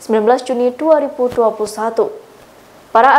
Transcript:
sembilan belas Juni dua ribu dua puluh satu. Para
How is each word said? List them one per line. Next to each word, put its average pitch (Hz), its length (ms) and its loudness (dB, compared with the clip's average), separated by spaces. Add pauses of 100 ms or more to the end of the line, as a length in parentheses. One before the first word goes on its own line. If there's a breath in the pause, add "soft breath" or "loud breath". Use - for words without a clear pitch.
sembilan 220 240 -2
belas 254 160 2
Juni 247 320 -2
dua 311 240 0
ribu 262 320 -4
dua 226 240 0
puluh 208 160 -6
satu. 220 400 -4 (800)
Para 254 300 4